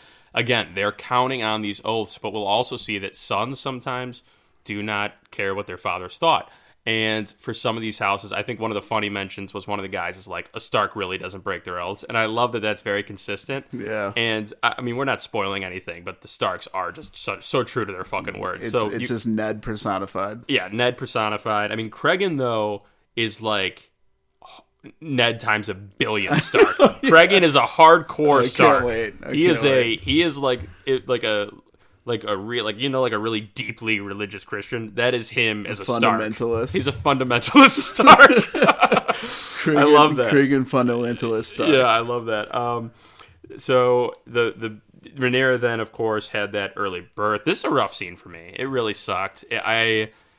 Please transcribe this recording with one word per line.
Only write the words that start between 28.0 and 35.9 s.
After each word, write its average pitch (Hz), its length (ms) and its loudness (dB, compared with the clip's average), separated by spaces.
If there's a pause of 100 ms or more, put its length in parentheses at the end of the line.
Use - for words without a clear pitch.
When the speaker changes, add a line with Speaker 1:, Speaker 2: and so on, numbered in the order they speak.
Speaker 2:
I - 20 4
can't 123 60 4
Speaker 1:
Stark. 123 380 4
Speaker 2:
wait. 113 280 -4 (100)
I - 100 -10
Speaker 1:
He 160 120 2
is 151 160 4
Speaker 2:
can't 139 100 4
Speaker 1:
a, 131 60 4
Speaker 2:
wait. 123 240 0
Speaker 1:
he 139 220 2
is 143 160 -2
like, 127 220 0 (260)
it, 131 200 0
like 120 160 -2
a, 104 280 -2 (520)
like 117 200 -6
a 104 120 -2
real, 110 300 -4
like, 107 140 -6
you 139 100 -2
know, 131 140 0
like 120 80 0
a 107 80 -2
really 110 220 -2
deeply 107 580 -6
religious 101 440 -10
Christian. 110 520 -10
That 120 180 0
is 117 160 -4
him 107 380 -2
as 104 120 -8
a 92 60 -10
Stark. 117 160 0 (180)